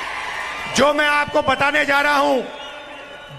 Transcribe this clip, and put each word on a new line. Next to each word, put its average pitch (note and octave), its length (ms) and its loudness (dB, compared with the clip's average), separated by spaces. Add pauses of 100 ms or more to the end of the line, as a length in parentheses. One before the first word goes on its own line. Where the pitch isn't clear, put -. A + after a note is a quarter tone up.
(760)
जो C4 180 4
मैं D4 140 2
आपको D4 340 2
बताने C#4+ 440 2
जा C#4 160 4
रहा D4 160 4
हूं, C#4 240 2 (960)